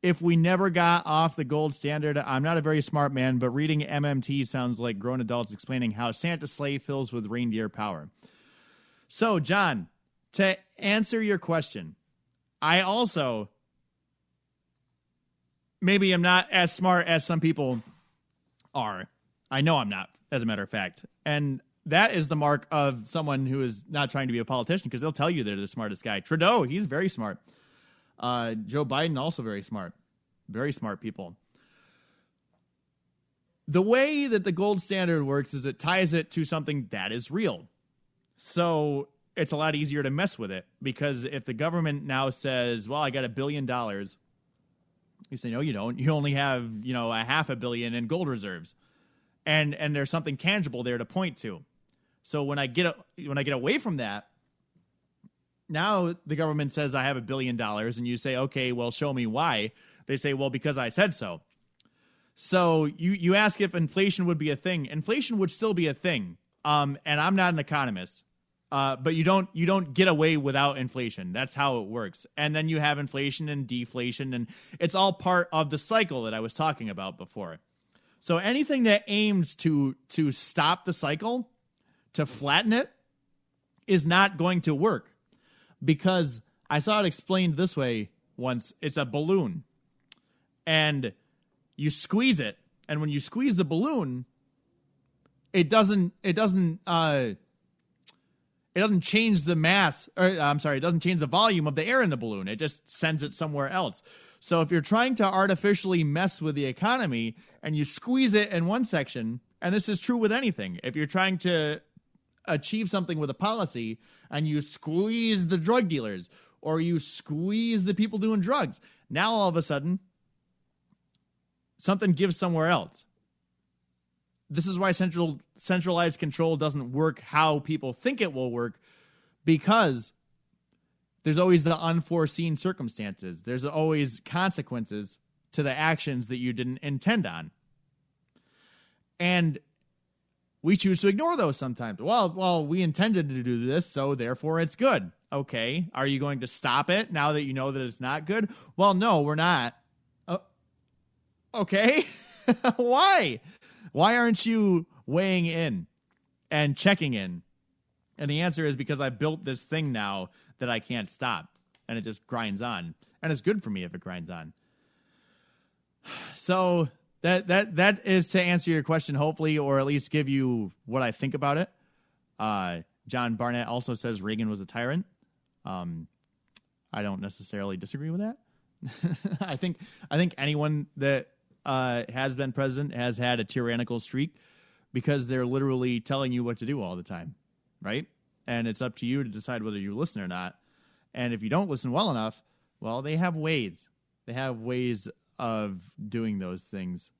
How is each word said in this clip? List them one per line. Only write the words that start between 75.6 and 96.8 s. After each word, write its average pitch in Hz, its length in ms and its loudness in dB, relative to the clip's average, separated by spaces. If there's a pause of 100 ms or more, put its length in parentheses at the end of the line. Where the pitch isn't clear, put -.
the 147 80 -4
cycle 165 440 0
that 110 120 -4
I 113 40 -4
was 113 160 -6
talking 147 340 -2
about 95 300 -8
before. 87 400 -12 (600)
So 170 160 0
anything 254 480 2
that 208 240 6
aims 208 480 2
to, 143 400 0 (140)
to 156 200 0
stop 156 540 0
the 185 80 -4
cycle, 208 560 -4 (640)
to 151 140 -2
flatten 143 460 2
it, 240 180 2 (960)
is 175 200 4
not 185 300 6
going 175 240 2
to 151 140 0
work, 151 340 0 (760)
because 156 560 2 (300)
I 147 80 2
saw 208 220 2
it 202 60 4
explained 180 500 0
this 180 200 0
way 120 340 -2 (260)
once. 123 440 -4
It's 147 160 -4
a 147 80 0
balloon, 147 600 -2 (1000)
and 151 500 2 (600)
you 147 160 0
squeeze 226 480 2
it, 110 200 -4 (300)
and 151 120 -2
when 151 100 -2
you 143 80 0
squeeze 240 380 0
the 185 80 4
balloon, 160 600 -2 (1300)
it 175 140 4
doesn't, 202 440 4 (100)
it 185 120 2
doesn't, 185 520 2